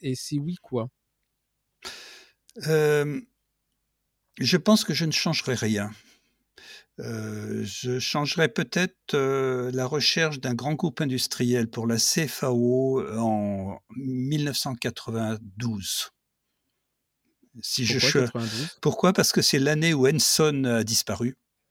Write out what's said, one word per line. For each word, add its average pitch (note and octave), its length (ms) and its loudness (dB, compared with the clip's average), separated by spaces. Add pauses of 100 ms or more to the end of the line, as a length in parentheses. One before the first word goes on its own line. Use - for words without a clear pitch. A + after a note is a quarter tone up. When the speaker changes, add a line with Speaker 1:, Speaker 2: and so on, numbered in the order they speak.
Speaker 1:
Et C3 140 -2
si D3 240 -4
oui, E3+ 220 -6
quoi ? A#2+ 280 -4 (1800)
Speaker 2:
Hem, D3+ 600 2 (1120)
je C3 180 2
pense G#3+ 280 6
que E3 80 0
je D3+ 120 0
ne D#3 60 0
changerai C#3+ 440 0
rien. G#2 360 -2 (1080)
Euh, A2 680 -6
je B2 340 -4
changerais D3 480 0
peut-être, - 680 -2
euh, C3 580 2
la B2+ 120 0
recherche D3+ 540 0
d'un C3 140 -2
grand C3+ 220 -2
groupe D#3+ 260 -2
industriel B2 680 0
pour A#2 180 -4
la A#2 100 2
C D#3 300 2
F - 160 -8
A C3 100 2
O B2 520 2 (120)
en G2+ 640 -2 (180)
mille C3+ 480 -2
neuf C#3 120 -2
cent C3 180 -4
quatre-vingt-douze. A2 1400 -6 (1500)
Si - 240 -2
je A#2 140 2
Speaker 1:
Pourquoi B2+ 100 4
Speaker 2:
che-, C3 160 4
Speaker 1:
quatre-vingt-douze ? A#2 560 -6
Speaker 2:
pourquoi ? F3+ 320 4
Parce - 200 4
que E3 80 2
c'est - 180 4
l'année D#3 340 2
où C3 140 4
Henson D3 560 4
a A#2 200 2
disparu. A#2 520 -2 (360)